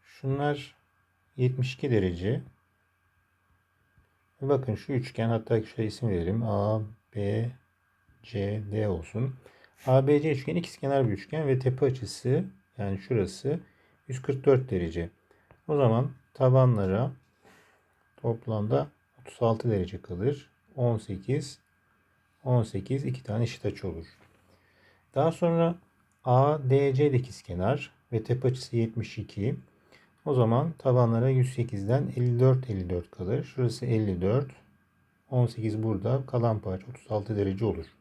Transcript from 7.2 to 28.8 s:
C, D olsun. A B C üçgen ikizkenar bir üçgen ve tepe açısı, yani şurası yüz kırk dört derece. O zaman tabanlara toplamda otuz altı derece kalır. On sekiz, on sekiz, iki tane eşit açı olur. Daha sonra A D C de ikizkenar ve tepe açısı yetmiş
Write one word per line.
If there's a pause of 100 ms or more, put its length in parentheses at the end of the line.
C, (100)
D
olsun. (520)
A
B
C
üçgen
ikizkenar
bir
üçgen
ve
tepe
açısı, (340)
yani
şurası (480)
yüz
kırk
dört
derece. (580)
O
zaman (240)
tabanlara (1040)
toplamda (320)
otuz
altı
derece
kalır. (260)
On
sekiz, (840)
on
sekiz,
iki
tane
eşit
açı
olur. (1080)
Daha
sonra (500)
A
D
C
de
ikizkenar (200)
ve
tepe
açısı
yetmiş